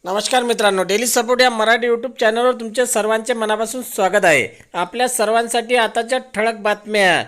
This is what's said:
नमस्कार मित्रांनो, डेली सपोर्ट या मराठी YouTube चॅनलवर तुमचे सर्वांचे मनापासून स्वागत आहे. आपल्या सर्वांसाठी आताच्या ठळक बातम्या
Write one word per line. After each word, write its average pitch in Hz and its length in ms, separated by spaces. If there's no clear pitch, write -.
नमस्कार 214 360
मित्रांनो, 214 400
डेली 208 240
सपोर्ट 240 340
या 254 100
मराठी 226 360
YouTube 233 340
चॅनलवर 240 320
तुमचे 233 340
सर्वांचे 220 460
मनापासून 220 500
स्वागत 196 420
आहे. 139 500
आपल्या 233 340
सर्वांसाठी 233 680
आताच्या 233 420
ठळक 226 360
बातम्या 202 720